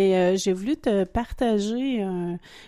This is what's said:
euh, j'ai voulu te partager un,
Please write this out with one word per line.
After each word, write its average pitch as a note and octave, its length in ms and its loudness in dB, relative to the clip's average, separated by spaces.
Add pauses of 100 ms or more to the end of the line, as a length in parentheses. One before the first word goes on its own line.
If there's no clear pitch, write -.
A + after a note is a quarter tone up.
(320)
euh, - 40 0
j'ai F#3 160 0
voulu G#3 240 -4
te G3+ 260 0
partager A#3 1000 -2
un, F3 360 -4 (300)